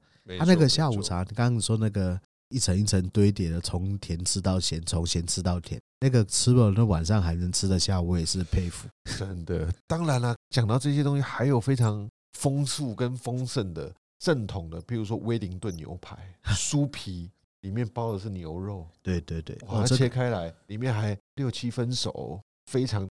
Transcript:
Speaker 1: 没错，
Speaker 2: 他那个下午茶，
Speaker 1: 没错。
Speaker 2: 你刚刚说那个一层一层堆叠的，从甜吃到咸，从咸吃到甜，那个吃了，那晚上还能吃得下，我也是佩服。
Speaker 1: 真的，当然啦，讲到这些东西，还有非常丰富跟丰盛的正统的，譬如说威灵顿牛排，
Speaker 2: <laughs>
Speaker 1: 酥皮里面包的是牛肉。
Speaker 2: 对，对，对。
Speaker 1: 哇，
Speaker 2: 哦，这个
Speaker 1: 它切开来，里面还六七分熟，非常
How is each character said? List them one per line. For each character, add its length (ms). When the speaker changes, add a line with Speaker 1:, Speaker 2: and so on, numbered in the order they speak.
Speaker 1:
没 140
错， 80
Speaker 2:
他 60
那 40
个 140
下 200
午 120
茶， 180
Speaker 1:
没 60
错。 60
Speaker 2:
你 40
刚 160
刚 80
说 180
那 120
个 300
一 100
层 200
一 40
层 260
堆 220
叠 180
的， 120
从 360
甜 260
吃 160
到 200
咸， 260
从 200
咸 200
吃 160
到 180
甜， 220
那 80
个 160
吃 260
了， 200
那 140
晚 180
上 160
还 140
能 180
吃 160
得 120
下， 200
我 180
也 60
是 200
佩 260
服。 180
Speaker 1:
真 280
的， 260
当 180
然 160
啦， 140
讲 180
到 100
这 160
些 100
东 120
西， 60
还 240
有 140
非 160
常 320
丰 300
富 300
跟 240
丰 280
盛 280
的 180
正 260
统 240
的， 140
譬 120
如 80
说 140
威 220
灵 180
顿 180
牛 240
排， 160
Speaker 2:
<laughs> 200
Speaker 1:
酥 320
皮 460
里 100
面 160
包 260
的 60
是 100
牛 300
肉。 280
Speaker 2:
对， 200
对， 200
对。 240
Speaker 1:
哇， 160
Speaker 2:
哦， 20
这 120
个 20
Speaker 1:
它 0
切 120
开 200
来， 240
里 100
面 160
还 240
六 120
七 220
分 200
熟， 480
非 180
常 300